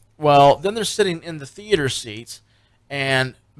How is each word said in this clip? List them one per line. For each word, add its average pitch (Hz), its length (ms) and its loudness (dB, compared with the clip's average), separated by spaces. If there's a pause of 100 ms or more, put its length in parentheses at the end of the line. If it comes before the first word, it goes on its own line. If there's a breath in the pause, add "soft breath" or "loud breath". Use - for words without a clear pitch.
(180)
Well, 143 380 6
then 170 180 -6
they're 226 120 -6
sitting 185 380 -4
in 160 160 -14
the 139 60 -16
theater 190 440 -4
seats, 113 520 -12 (480)
and 135 460 -2 (240)